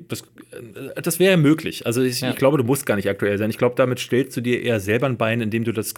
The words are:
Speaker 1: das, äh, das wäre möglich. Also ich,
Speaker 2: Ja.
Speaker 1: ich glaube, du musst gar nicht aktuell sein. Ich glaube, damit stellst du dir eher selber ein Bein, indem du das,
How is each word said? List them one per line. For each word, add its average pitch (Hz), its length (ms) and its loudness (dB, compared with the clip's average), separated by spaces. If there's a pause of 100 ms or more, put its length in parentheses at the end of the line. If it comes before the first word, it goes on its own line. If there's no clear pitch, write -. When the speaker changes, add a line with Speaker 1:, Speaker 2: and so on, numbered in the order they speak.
Speaker 1:
das, - 140 -8
äh, - 800 -16
das 165 200 -2
wäre 190 160 6
möglich. 151 500 2
Also 117 160 0
ich, 127 200 0
Speaker 2:
Ja. 127 80 -2
Speaker 1:
ich - 60 -2
glaube, 135 220 4
du 127 60 2
musst 139 220 0
gar 110 100 2
nicht 101 120 -2
aktuell 101 300 0
sein. 107 120 -2
Ich 113 80 -6
glaube, 123 180 2
damit 127 240 0
stellst 131 360 0
du 127 40 -4
dir 120 220 0
eher 117 180 0
selber 107 260 0
ein 127 100 -2
Bein, 113 240 0
indem 113 220 -2
du 113 100 -2
das, 107 260 -4